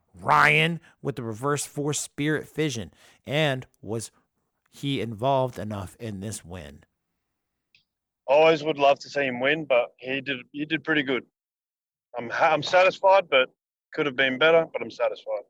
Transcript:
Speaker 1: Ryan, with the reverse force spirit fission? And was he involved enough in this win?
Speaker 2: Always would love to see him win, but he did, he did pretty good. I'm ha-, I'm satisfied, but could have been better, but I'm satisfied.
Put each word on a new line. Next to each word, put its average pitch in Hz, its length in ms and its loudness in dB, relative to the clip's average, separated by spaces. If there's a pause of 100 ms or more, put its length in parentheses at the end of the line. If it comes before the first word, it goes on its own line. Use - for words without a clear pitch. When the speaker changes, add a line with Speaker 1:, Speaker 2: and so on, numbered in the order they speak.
(140)
Speaker 1:
Ryan, 151 680 4 (220)
with 139 140 -6
the 127 80 -10
reverse 127 420 -4
force 147 340 -4
spirit 147 480 -4
fission? 120 460 -6 (320)
And 135 400 -2 (160)
was 110 300 -8 (580)
he 139 320 -6
involved 123 580 -2
enough 101 400 -10
in 107 200 -12
this 101 260 -12
win? 80 380 -16 (1400)
Speaker 2:
Always 151 360 4
would 151 140 -2
love 139 220 4
to - 100 -18
see 143 160 -4
him 123 140 -4
win, 147 260 0
but 123 220 2 (100)
he 131 240 -8
did, 131 160 -8 (140)
he 147 140 -8
did 156 180 -6
pretty 151 200 0
good. 127 220 -4 (920)
I'm 117 120 -8
ha-, 160 240 0
I'm 151 100 -2
satisfied, 185 680 4
but 127 200 4 (440)
could 156 120 -2
have 135 100 -4
been 131 220 0
better, 160 340 4
but 123 100 -8
I'm 113 100 -10
satisfied. 107 580 -4